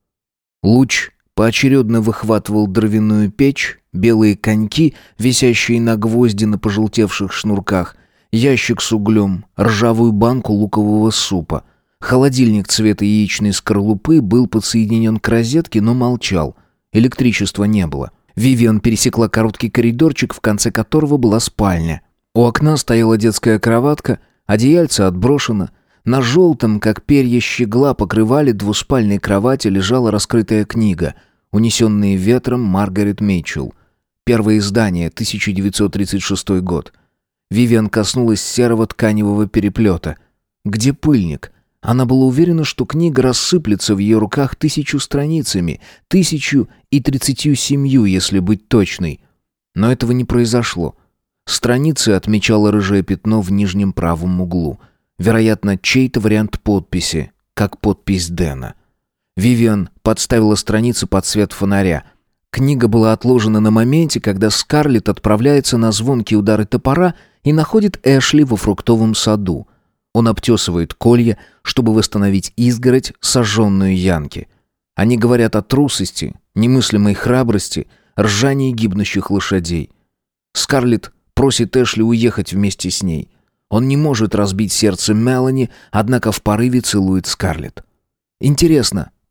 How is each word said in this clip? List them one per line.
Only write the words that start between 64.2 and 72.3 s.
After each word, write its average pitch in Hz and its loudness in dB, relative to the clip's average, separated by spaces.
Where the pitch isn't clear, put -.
когда 104 0
Скарлетт 143 0
отправляется 123 2
на 113 2
звонкие 110 -2
удары 104 2
топора 143 0
и 147 2
находит 196 0
Эшли 139 4
во 123 0
фруктовом 110 0
саду. 104 -2
Он 117 2
обтесывает 92 0
колья, 117 2
чтобы 113 0
восстановить 101 0